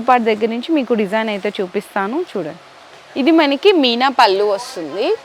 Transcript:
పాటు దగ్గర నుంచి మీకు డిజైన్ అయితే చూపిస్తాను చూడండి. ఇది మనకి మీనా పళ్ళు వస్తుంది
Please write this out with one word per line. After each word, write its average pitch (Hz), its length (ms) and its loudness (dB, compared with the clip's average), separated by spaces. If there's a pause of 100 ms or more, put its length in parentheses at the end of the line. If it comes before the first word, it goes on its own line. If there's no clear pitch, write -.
పాటు 247 220 4
దగ్గర 214 240 0
నుంచి 240 240 -6
మీకు 247 240 -2
డిజైన్ 220 320 -2
అయితే 202 240 -4
చూపిస్తాను 202 600 -4 (140)
చూడండి. 170 320 -8 (560)
ఇది 277 200 2
మనకి 285 300 2 (140)
మీనా 247 240 2 (100)
పళ్ళు 202 280 4 (100)
వస్తుంది 185 500 -6 (200)